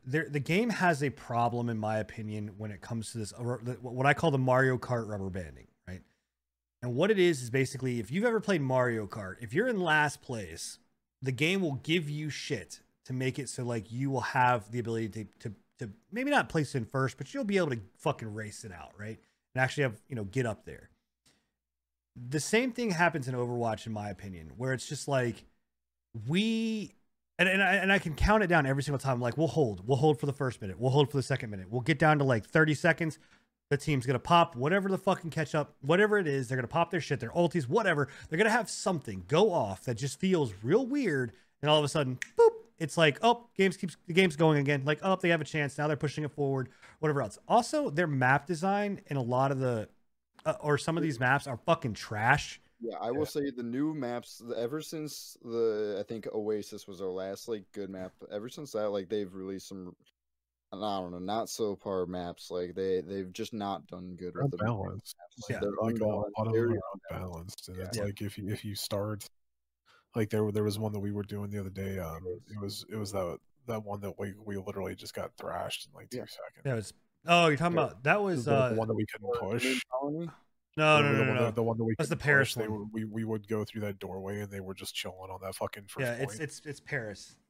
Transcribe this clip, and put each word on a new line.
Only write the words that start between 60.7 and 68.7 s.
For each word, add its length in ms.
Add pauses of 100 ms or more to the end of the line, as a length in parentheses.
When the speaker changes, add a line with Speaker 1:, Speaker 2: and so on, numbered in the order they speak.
Speaker 2:
don't 360
know, 80
not 280
so 280
par 280
maps. 460
Like, 240
they, 260
they've 320
just 220
not 320
done 320
good 160
Speaker 3:
They're 80
Speaker 2:
with 160
the 80
Speaker 3:
unbalanced. 520
Speaker 2:
maps. 300
Speaker 1:
Yeah. 120
Speaker 2:
They're 100 (100)
Speaker 3:
Like, 200
a 40
lot 220
Speaker 2:
unbalanced, 120
Speaker 3:
of 80
them 80
Speaker 2:
very 220
Speaker 3:
are 440
unbalanced. 480
And 100
Speaker 2:
Yeah. 60
Speaker 3:
it's 120
Speaker 1:
Yeah. 80
Speaker 3:
like, 160
if 160
you, 140
if 160
you 80